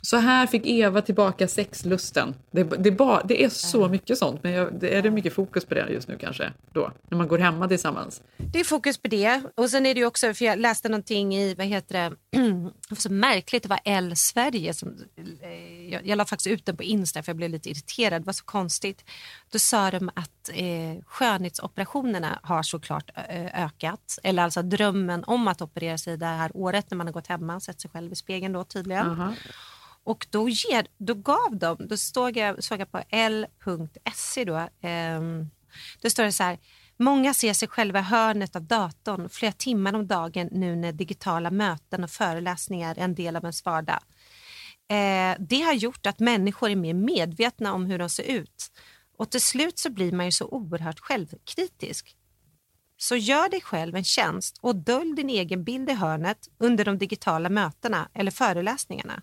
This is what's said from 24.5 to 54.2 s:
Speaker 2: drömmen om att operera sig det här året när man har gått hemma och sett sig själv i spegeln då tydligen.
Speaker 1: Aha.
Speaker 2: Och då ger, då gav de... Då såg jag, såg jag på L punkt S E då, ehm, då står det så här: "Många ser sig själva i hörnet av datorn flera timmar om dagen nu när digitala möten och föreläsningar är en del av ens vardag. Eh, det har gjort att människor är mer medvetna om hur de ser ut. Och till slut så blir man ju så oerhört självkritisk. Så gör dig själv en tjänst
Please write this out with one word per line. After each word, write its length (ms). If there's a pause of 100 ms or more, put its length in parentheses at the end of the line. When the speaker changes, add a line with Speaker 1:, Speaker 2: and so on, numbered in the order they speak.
Speaker 2:
drömmen 640
om 220
att 140
operera 360
sig 180
det 100
här 280
året 360
när 80
man 80
har 80
gått 120
hemma 300
och 60
sett 180
sig 100
själv 220
i 40
spegeln 360
då 120
tydligen. 460
Speaker 1:
Aha. 220 (720)
Speaker 2:
Och 260
då 180
ger, 380 (120)
då 160
gav 420
de... 200 (120)
Då 80
såg 400
jag, 280
såg 160
jag 120
på 80 (100)
L 360 (180)
punkt 400
S 340
E 60
då, 240 (120)
ehm, 720 (520)
då 80
står 140
det 80
så 100
här: 160 (380)
"Många 380
ser 180
sig 160
själva 300
i 40
hörnet 540
av 60
datorn 680
flera 240
timmar 400
om 140
dagen 460
nu 240
när 160
digitala 580
möten 540
och 60
föreläsningar 880
är 60
en 100
del 220
av 80
ens 200
vardag. 340 (920)
Eh, 480
det 220
har 120
gjort 340
att 120
människor 520
är 60
mer 180
medvetna 800
om 120
hur 120
de 100
ser 160
ut. 420 (520)
Och 120
till 120
slut 360
så 120
blir 220
man 140
ju 60
så 160
oerhört 520
självkritisk. 1160 (800)
Så 200
gör 320
dig 120
själv 360
en 80
tjänst 560